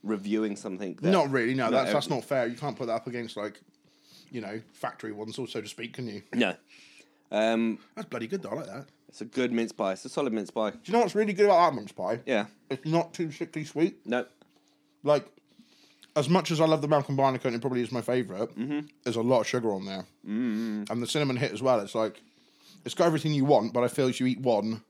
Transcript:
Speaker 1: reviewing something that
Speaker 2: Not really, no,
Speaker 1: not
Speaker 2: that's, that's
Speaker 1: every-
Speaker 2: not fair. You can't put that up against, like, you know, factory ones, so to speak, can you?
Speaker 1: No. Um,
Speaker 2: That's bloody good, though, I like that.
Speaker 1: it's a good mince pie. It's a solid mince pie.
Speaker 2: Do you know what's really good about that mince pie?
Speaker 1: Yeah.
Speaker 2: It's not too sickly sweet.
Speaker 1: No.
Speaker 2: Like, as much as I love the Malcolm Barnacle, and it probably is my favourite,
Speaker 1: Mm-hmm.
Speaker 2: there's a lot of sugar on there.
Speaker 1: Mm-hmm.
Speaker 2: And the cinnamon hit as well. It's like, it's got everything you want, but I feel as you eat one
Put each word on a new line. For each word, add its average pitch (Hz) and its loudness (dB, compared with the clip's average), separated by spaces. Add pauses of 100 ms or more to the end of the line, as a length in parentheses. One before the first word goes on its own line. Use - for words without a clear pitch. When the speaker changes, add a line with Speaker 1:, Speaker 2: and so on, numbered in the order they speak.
Speaker 1:
reviewing 104 -2
something 95 -8
that 160 2
Speaker 2:
Not 156 4
really, 127 2
no, 131 0
Speaker 1:
not 113 2
Speaker 2:
that's, 123 2
that's 139 2
Speaker 1:
every- 131 -2
Speaker 2:
not - -6
fair. 127 0
You 120 -6
can't 127 -6
put 127 -6
that 117 -2
up 117 -4
against, 120 -8
like, 104 -8 (720)
you 120 -8
know, 107 -10 (120)
factory - -10
ones, 107 -10
so 127 -6 (160)
to 101 -12
speak, 117 -12
can 127 -10
you? 101 -10 (120)
Speaker 1:
No. 107 2 (760)
Um, 110 2 (160)
Speaker 2:
That's 214 -12
bloody 113 -6
good, 185 -6
though, 98 -10
I 113 -4
like 143 -8
that. 135 -12 (240)
Speaker 1:
it's - -16
a 110 -8
good 123 0
mince 117 0
pie. 98 -2
It's - -10
a 131 -12
solid 139 -2
mince 104 -4
pie. 107 0
Speaker 2:
Do 117 -16
you 180 -4
know 233 6
what's 196 2
really 208 2
good 202 6
about 175 8
that 139 -6
mince 104 -8
pie? 107 -4
Speaker 1:
Yeah. 110 2 (240)
Speaker 2:
It's 135 -6
not 165 0
too 160 -4
sickly 156 -8
sweet. 151 -2
Speaker 1:
No. 120 -2 (760)
Speaker 2:
Like, 143 2 (920)
as 143 0
much 170 4
as 160 2
I 165 6
love 156 4
the 147 -2
Malcolm 147 2
Barnacle, 135 2
and 117 0
it 117 -4
probably 127 0
is 117 -4
my 123 -4
favourite, 110 -2
Speaker 1:
Mm-hmm. 147 -4 (220)
Speaker 2:
there's 117 -2
a 117 0
lot 120 4
of 107 -2
sugar 113 0
on 98 -6
there. 95 -8 (220)
Speaker 1:
Mm-hmm. 110 -4
Speaker 2:
And 120 -2
the 113 -4
cinnamon 139 0
hit 123 0
as 107 -8
well. 127 4
It's 101 -6
like, 110 -2 (640)
it's 123 -8
got 175 4
everything 156 2
you 139 2
want, 120 6
but 120 2
I 120 2
feel 131 2
as 127 -4
you 127 2
eat 120 0
one 113 0